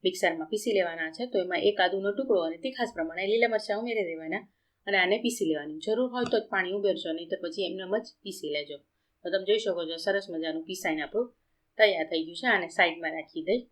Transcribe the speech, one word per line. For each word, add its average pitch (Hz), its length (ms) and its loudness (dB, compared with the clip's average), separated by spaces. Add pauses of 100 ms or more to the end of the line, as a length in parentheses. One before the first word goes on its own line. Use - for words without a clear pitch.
મિક્સરમાં 170 480 0
પીસી 214 260 -2
લેવાના 165 380 0
છે. 233 60 -6 (100)
તો - 120 0
એમાં 180 240 0
એક 202 160 2
આદુનો 190 280 2
ટુકડો 202 340 2
અને 165 180 -4
તીખાસ 254 320 -2
પ્રમાણે 165 340 -4
લીલા 226 240 4
મરચાં 214 280 -2
ઉમેરી 220 300 0
દેવાના 165 320 -6 (420)
અને 196 160 0
આને 185 220 4
પીસી 226 260 0
લેવાનું. 151 340 -2
જરૂર 233 300 2
હોય 240 180 0
તો 233 100 4
જ - 100 -8
પાણી 190 260 0
ઉમેરજો, 185 340 2
નહીંતર 170 300 -4
પછી 175 280 -4
એમનેમ 185 220 -6 (120)
જ - 20 -20 (160)
પીસી 165 340 -8
લેજો. 143 220 -8 (460)
તો - 80 -4
તમે 190 160 0
જોઈ 214 160 4
શકો 175 240 0
છો 165 160 -6
સરસ 196 260 0
મજાનું 160 380 -2
પીસાઈને 170 360 -2
આપણું 233 240 -2 (500)
તૈયાર 185 320 6
થઈ 165 160 0
ગયું 170 140 -12
છે. 262 140 -2
આને 180 120 2 (100)
સાઈડમાં 165 420 2
રાખી 160 300 -8
દઈ. 240 240 2